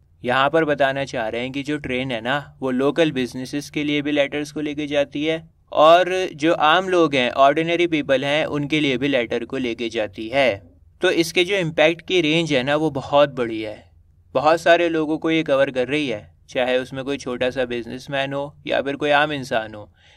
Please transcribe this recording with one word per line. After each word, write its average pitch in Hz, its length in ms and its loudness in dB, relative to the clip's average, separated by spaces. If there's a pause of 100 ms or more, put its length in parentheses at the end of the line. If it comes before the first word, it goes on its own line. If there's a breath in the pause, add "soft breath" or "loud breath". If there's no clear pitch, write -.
(240)
यहाँ 131 260 2
पर 160 140 2
बताना 139 400 0
चाह 123 240 -4
रहे 113 120 -4
हैं 127 120 -6
कि 139 100 -6
जो 147 160 -4
ट्रेन 131 320 -6
है 113 100 -4
ना, 135 400 -6
वो 131 100 -2
लोकल 143 420 2
बिजनेसेस 127 580 -6
के 151 140 -4
लिए 147 180 -2
भी 143 80 -4
लेटर्स 147 420 -2
को 156 80 -8
लेके 147 260 -6
जाती 147 380 -2
है 160 260 -4 (220)
और 180 640 6
जो 156 180 2
आम 180 360 2
लोग 165 260 2
हैं, 123 160 2
ऑर्डिनरी 160 560 4
पीपल 143 380 0
हैं, 147 220 0
उनके 147 340 -2
लिए 139 180 0
भी 135 100 -2
लेटर 120 360 0
को 127 120 -8
लेके 120 320 -4
जाती 110 400 -6
है। 123 340 0 (380)
तो 180 100 2
इसके 165 340 0
जो 196 120 -2
इम्पैक्ट 160 500 0
की 185 140 2
रेंज 156 320 0
है 127 100 2
ना, 143 140 0
वो 156 140 -2
बहुत 143 400 2
बड़ी 113 320 -6
है। 107 260 -12 (460)
बहुत 156 260 2
सारे 170 280 4
लोगों 160 300 -2
को 165 120 -2
ये 160 120 2
कवर 135 280 2
कर 123 180 -2
रही 147 200 -2
है, 104 260 -8 (140)
चाहे 127 300 0
उसमें 131 260 -6
कोई 135 140 -4
छोटा 127 320 -2
सा 127 140 -2
बिजनेसमैन 127 680 -6
हो 143 240 -8 (100)
या 123 160 0
फिर 139 140 -4
कोई 135 140 -2
आम 147 220 4
इंसान 123 420 -4
हो, 104 180 -16 (240 soft breath)